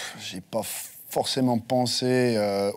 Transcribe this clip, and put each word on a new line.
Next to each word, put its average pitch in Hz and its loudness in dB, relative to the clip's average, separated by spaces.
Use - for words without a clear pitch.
j'ai 107 -10
pas - -4
forcément 127 2
pensé, 123 2
euh, 101 2